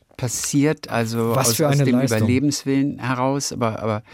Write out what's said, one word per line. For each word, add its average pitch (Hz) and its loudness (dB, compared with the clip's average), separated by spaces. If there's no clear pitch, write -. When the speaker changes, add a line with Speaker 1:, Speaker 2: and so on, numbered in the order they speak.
Speaker 1:
passiert, 147 -2
also 117 -2
Speaker 2:
Was 131 2
Speaker 1:
aus, 113 0
Speaker 2:
für 151 2
Speaker 1:
aus 143 4
Speaker 2:
eine 143 4
Speaker 1:
dem 123 4
Speaker 2:
Leistung. 117 2
Speaker 1:
Überlebenswillen 135 0
heraus, 131 -2
aber, 110 -2
aber 110 -2